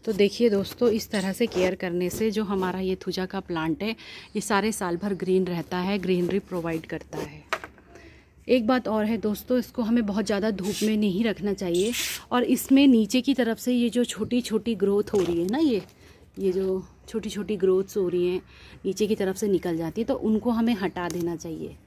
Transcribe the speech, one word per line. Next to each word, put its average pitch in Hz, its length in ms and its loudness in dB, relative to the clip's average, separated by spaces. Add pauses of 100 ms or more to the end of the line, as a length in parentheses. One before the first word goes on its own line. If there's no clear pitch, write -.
तो 220 80 -2
देखिए 202 360 4
दोस्तों, 208 400 2
इस 214 220 -2
तरह 196 220 0
से 233 140 2
केयर 185 280 2
करने 180 340 -2
से 220 220 0
जो 214 120 -2
हमारा 185 360 -2
ये 185 180 -2
थुजा 185 280 -4
का 190 140 -6
प्लांट 165 440 -4
है, 214 60 -2 (460)
ये 208 60 -2
सारे 208 300 2
साल 175 260 -2
भर 202 160 -2
ग्रीन 185 320 2
रहता 175 320 -4
है, 190 220 0
ग्रीनरी 180 420 0
प्रोवाइड 165 440 -6
करता 156 320 -10
है। 151 260 -10 (1040)
एक 233 200 2
बात 254 200 0
और 214 180 0
है 220 120 0
दोस्तों, 208 420 -2
इसको - 220 -6
हमें 226 240 2
बहुत 202 200 -2
ज़्यादा 214 280 0
धूप 190 300 -4
में 214 140 2
नहीं 208 260 0
रखना 202 300 -2
चाहिए 190 380 0 (400)
और 247 140 2
इसमें 269 420 4
नीचे 240 340 6
की 277 120 0
तरफ 226 240 0
से 247 160 -2
ये 240 160 2
जो 240 160 0
छोटी-छोटी 226 680 -2
ग्रोथ 196 380 0
हो 208 60 4
रही 170 200 2
है 175 80 0
ना, 226 100 0
ये, 262 240 4 (580)
ये 190 120 2
जो 190 320 0 (260)
छोटी-छोटी 208 480 -4
ग्रोथ्स 190 400 2
हो 185 120 2
रही 175 180 2
हैं, 180 140 0 (440)
नीचे 196 220 0
की 208 80 2
तरफ 190 200 -2
से 208 120 -2
निकल 175 300 2
जाती 165 240 -4
है, 226 60 0
तो 269 80 0
उनको 220 360 0
हमें 226 240 2
हटा 180 340 -4
देना 170 260 -2
चाहिए। 160 400 -10 (120)